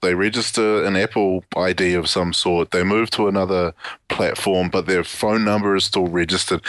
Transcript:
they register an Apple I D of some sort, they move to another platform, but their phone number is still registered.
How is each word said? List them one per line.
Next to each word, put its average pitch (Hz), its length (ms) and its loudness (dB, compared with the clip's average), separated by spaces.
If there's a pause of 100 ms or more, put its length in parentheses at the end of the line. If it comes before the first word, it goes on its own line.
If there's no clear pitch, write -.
they 90 140 2
register 107 720 0
an 95 100 0
Apple 95 480 0 (100)
I 92 200 0
D 90 180 2
of 85 160 0
some 87 240 0
sort, 87 380 0
they 90 120 0
move 107 280 0
to 107 180 0
another 92 460 0 (340)
platform, 92 600 0
but 90 160 -2
their 87 180 0
phone 110 400 0
number 101 320 2
is 92 80 0
still 92 240 0
registered. 87 600 -2